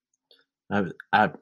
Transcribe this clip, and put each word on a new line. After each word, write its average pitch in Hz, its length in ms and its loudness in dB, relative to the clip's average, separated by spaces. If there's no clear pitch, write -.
I, 101 140 0
I, 101 180 4